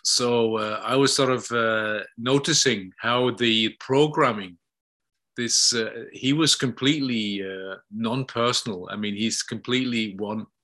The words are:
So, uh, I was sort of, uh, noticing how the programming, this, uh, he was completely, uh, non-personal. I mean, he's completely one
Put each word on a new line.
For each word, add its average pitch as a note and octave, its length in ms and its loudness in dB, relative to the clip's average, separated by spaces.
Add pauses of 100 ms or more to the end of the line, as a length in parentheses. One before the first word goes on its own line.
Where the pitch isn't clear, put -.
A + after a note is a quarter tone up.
So, A#2 540 2
uh, G#2+ 260 -2
I A#2 120 0
was C3+ 200 4
sort C3 160 2
of, A#2+ 200 -4
uh, A2 520 0 (140)
noticing B2 840 2
how B2 320 2
the A2+ 380 2 (100)
programming, C3 760 2 (800)
this, A#2+ 360 2
uh, A2+ 380 -4
he B2+ 220 0
was D#3 220 4
completely, B2 880 -2
uh, F#2+ 320 -10 (160)
non-personal. A2+ 1000 -2
I G#2 40 -8
mean, G#2 200 -4
he's G#2+ 280 -2
completely A#2+ 720 -2
one G#2 320 -6 (160)